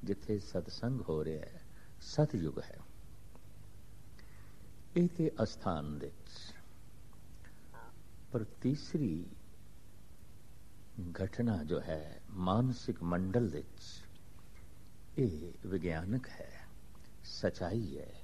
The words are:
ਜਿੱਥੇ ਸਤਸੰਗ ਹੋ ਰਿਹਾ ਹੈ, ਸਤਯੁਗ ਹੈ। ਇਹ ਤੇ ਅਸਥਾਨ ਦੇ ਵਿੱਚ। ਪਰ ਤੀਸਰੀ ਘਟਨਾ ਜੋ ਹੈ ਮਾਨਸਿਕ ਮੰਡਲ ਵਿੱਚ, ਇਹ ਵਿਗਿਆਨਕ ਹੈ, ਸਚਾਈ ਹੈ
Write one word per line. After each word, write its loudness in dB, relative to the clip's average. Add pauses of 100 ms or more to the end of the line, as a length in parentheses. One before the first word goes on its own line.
ਜਿੱਥੇ 2
ਸਤਸੰਗ 0
ਹੋ 4
ਰਿਹਾ 0
ਹੈ, -8 (400)
ਸਤਯੁਗ 4
ਹੈ। -6 (2250)
ਇਹ 8
ਤੇ 4 (120)
ਅਸਥਾਨ 2
ਦੇ -4
ਵਿੱਚ। -8 (1800)
ਪਰ 2 (180)
ਤੀਸਰੀ 4 (2000)
ਘਟਨਾ 4
ਜੋ 2
ਹੈ -2
ਮਾਨਸਿਕ 4
ਮੰਡਲ 6
ਵਿੱਚ, -4 (1120)
ਇਹ 4 (140)
ਵਿਗਿਆਨਕ 2
ਹੈ, -8 (560)
ਸਚਾਈ 2
ਹੈ -8 (100)